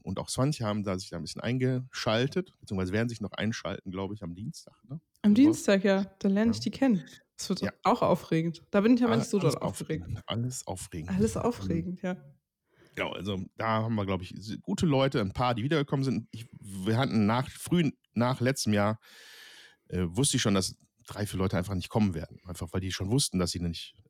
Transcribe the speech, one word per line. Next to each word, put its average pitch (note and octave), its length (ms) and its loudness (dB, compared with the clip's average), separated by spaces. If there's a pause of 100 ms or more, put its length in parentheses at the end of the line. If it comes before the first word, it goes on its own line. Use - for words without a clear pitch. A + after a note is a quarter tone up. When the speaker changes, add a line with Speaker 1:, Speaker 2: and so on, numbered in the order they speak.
Speaker 1:
und - 160 -6
auch - 100 -8
Swantje C3 360 -2
haben G#2 180 -2
da F#2+ 160 -2
sich F#2+ 100 -12
da F2 80 -10
ein D#2+ 60 -8
bisschen - 180 -10
eingeschaltet, B2+ 1160 -2
beziehungsweise F#2+ 340 -4
werden A2+ 160 0
sich A#2 120 -10
noch G2 120 -6
einschalten, G2 580 -6
glaub F#2+ 220 -6
ich, G#2 100 -12
am F2 120 -8
Dienstag, A2 400 -12 (120)
ne? D#3+ 140 -10 (200)
Speaker 2:
Am G#3 120 6
Speaker 1:
Also, - 20 6
Speaker 2:
Dienstag, B3+ 480 6
ja. G3 200 4 (160)
Da - 80 0
lerne G#3 240 4
ich - 80 -2
Speaker 1:
ja. - 40 -8
Speaker 2:
die A3 80 -2
kennen. G#3+ 320 2 (340)
Das - 120 -12
wird F#3 120 -2
Speaker 1:
Ja. - 100 -2 (120)
Speaker 2:
auch G#3+ 180 4
aufregend. E3 680 0
Da G3+ 100 4
bin A#3 140 8
ich A#3+ 80 4
aber A3+ 100 4
Speaker 1:
Alle-, A3+ 80 2
Speaker 2:
nicht G3+ 80 -4
so G3+ 100 2
Speaker 1:
alles E3 160 2
Speaker 2:
doll - 20 -8
aufgeregt. - 460 -4
Speaker 1:
aufregend. - 240 -8
Alles A#2+ 400 -4
aufregend. - 420 -8
Speaker 2:
Alles F#3+ 280 2
Speaker 1:
Ähm, - 60 -4
Speaker 2:
aufregend, F3+ 580 -2
ja. F#3 160 -4 (800)
Speaker 1:
genau, F#2 160 -4
also F#2+ 320 -4 (120)
da A2 280 0
haben A2+ 120 0
wir, G#2 100 0
glaub F#2+ 160 -2
ich, F#2 140 -12
s-, G#2 260 -10
gute F#3+ 240 0
Leute, C3+ 360 4
ein F#2+ 120 -2
paar, B2 220 2
die A2+ 80 -4
wiedergekommen C#3+ 400 0
sind. B2+ 280 -2
Ich, A2 140 -14 (140)
wir G2 380 -2
hatten A2 280 2
nach, A#2 240 2
früh - 420 0 (220)
nach A#2+ 280 0
letztem A#2+ 320 2
Jahr, G#2 260 2 (880)
äh, F2+ 180 0
wusste A2+ 300 2
ich B2 60 2
schon, G#2+ 100 4
dass F#2+ 240 0 (300)
drei, G#2 180 -4
vier G2 140 -6
Leute F#2+ 180 2
einfach F#2+ 180 -2
nicht F2+ 140 -6
kommen G#2 240 2
werden. - 320 -10
Einfach, F2+ 260 -8
weil F#2 100 -2
die F#2 100 -6
schon F#2+ 200 -4
wussten, B2+ 280 2
dass F2 120 0
sie - 80 -4
nicht, E2+ 360 -6 (140)